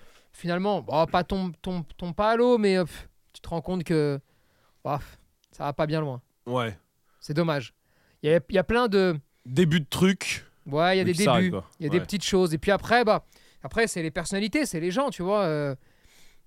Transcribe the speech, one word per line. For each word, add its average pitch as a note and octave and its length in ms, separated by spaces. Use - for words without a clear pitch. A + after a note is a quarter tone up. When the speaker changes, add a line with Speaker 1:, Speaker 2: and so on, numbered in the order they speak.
Speaker 1:
Finalement, F3+ 500
bon, D3+ 260
pas F3+ 160
ton, F#3 280
ton, F3+ 220
ton F3 160
pas G#3+ 180
à A#3 40
l'eau, A#3+ 220
mais, G3 200
euh, F3+ 80
pff, - 240
tu - 80
te - 80
rends E3 120
compte F3+ 220
que, D3 360
bah, C#3 160
ça - 140
va C#3+ 80
pas D#3+ 140
bien D#3 140
loin. C3 200
Speaker 2:
Ouais. A#2+ 320
Speaker 1:
C'est D#3 120
dommage. D3 400
Il D3+ 80
y D#3+ 40
a, E3+ 60
il F#3+ 60
y - 40
a F3+ 40
plein A#3+ 240
de F#3+ 300
Speaker 2:
Début D#3 340
de C#3 80
trucs. - 580
Speaker 1:
Ouais, E3+ 300
il - 20
y F#3+ 40
a - 20
Speaker 2:
Mais F3+ 80
Speaker 1:
des E3 60
Speaker 2:
qui G3 60
s'arrêtent, C3 200
Speaker 1:
débuts, F3+ 80
Speaker 2:
quoi. F#2+ 180
Speaker 1:
il E3+ 40
y - 20
a D3 40
des F3 100
Speaker 2:
Ouais. F3+ 40
Speaker 1:
petites G3 200
choses. F#3 320
Et - 20
puis G3+ 140
après, A3 340
bah, G3+ 180
après, G#3+ 260
c'est F3 140
les D#3+ 100
personnalités, G3+ 540
c'est E3 140
les F3 120
gens, B3+ 200
tu - 100
vois. G3 220
Euh, D3 320